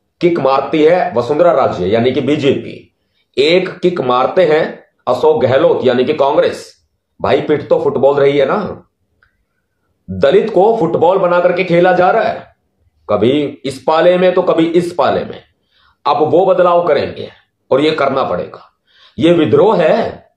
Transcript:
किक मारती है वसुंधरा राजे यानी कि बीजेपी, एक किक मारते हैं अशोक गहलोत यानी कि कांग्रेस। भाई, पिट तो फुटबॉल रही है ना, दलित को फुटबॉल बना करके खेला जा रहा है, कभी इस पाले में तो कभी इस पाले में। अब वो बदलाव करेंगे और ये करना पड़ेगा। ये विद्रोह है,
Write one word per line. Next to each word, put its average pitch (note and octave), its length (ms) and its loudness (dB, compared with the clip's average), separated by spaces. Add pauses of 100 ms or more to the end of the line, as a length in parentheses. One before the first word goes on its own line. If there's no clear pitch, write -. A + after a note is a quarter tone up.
(220)
किक E3+ 180 0
मारती C3+ 440 0
है E3+ 320 2
वसुंधरा D3 380 0
राजे A2+ 340 -2
यानी A2+ 240 0
कि C#3 100 -2
बीजेपी, C3 540 -2 (640)
एक E3+ 320 0 (100)
किक F3 220 -2
मारते C3 440 0
हैं D#3 180 0 (440)
अशोक D#3 340 0
गहलोत C3 420 2
यानी B2 220 2
कि D3 100 -2
कांग्रेस। C#3 500 -2 (540)
भाई, B2 220 0
पिट D3+ 280 -4
तो E3 100 2
फुटबॉल C#3 400 0
रही C#3 180 2
है - 80 2
ना, D#3+ 400 -6 (1200)
दलित D3 400 0
को G#3+ 280 2
फुटबॉल E3+ 400 0
बना F3 220 0
करके F3+ 240 0
खेला F3 300 2
जा F3+ 180 2
रहा A3+ 120 0
है, - 240 -6 (640)
कभी A#2 320 0 (240)
इस C3 180 -10
पाले E3+ 340 2
में F3+ 160 2
तो F#3 100 0
कभी E3 240 0
इस E3+ 260 -2
पाले G2+ 320 -2
में। G2 180 -16 (640)
अब D3 180 0
वो D#3 220 2
बदलाव F3 420 2
करेंगे - 420 -4 (420)
और C3 100 2
ये D3+ 100 0
करना C3+ 320 -2
पड़ेगा। F2+ 400 -8 (540)
ये D#3+ 160 2
विद्रोह E3 440 2
है, - 600 -2